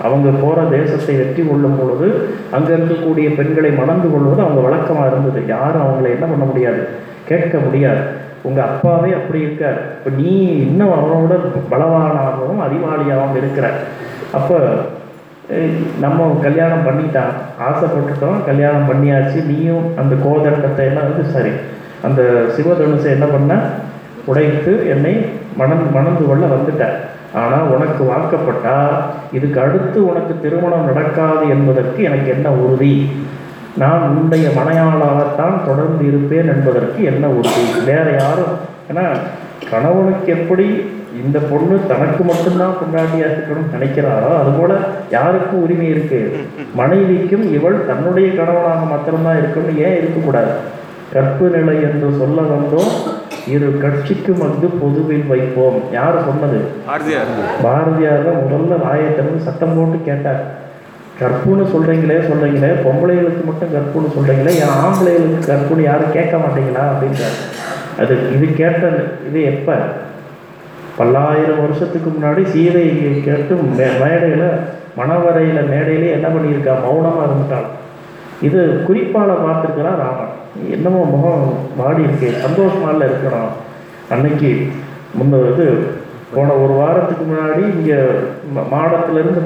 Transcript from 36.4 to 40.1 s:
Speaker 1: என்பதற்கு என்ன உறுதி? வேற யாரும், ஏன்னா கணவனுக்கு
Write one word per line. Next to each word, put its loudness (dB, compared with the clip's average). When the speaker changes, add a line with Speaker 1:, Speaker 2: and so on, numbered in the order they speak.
Speaker 1:
என்பதற்கு 0
என்ன 0
உறுதி? 0
வேற 2
யாரும், -2
ஏன்னா -2
கணவனுக்கு 2